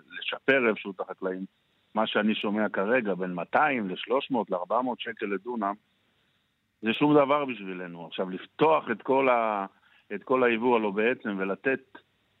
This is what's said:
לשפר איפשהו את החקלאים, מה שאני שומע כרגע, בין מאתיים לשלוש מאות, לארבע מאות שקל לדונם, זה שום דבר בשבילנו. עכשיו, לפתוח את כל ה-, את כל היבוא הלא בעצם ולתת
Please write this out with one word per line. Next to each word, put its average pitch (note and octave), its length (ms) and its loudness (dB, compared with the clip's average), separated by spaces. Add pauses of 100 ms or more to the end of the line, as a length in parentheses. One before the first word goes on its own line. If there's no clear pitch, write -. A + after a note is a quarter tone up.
(200)
לשפר C3 500 2
איפשהו G2+ 220 -4
את - 80 -14
החקלאים, F#2 460 -6 (500)
מה A2 120 0
שאני G#2+ 280 2
שומע G#2 340 -2
כרגע, G#2 460 0
בין F2+ 180 -6
מאתיים A#2+ 560 0
לשלוש A2+ 420 -4
מאות, G#2 200 -2
לארבע F#2 300 -2
מאות B2+ 180 -4
שקל A2+ 260 -8
לדונם, G2+ 480 -4 (1080)
זה A2 120 0
שום D3 200 4
דבר D3 320 6
בשבילנו. F2+ 600 -8
עכשיו, F#2 220 -6
לפתוח D3 600 0
את G#2+ 100 -4
כל C3+ 280 2
ה-, A2 360 2 (500)
את G2 80 -10
כל B2+ 200 2
היבוא A#2+ 320 4
הלא A2 160 2
בעצם A2 460 0
ולתת G2 420 -2 (600)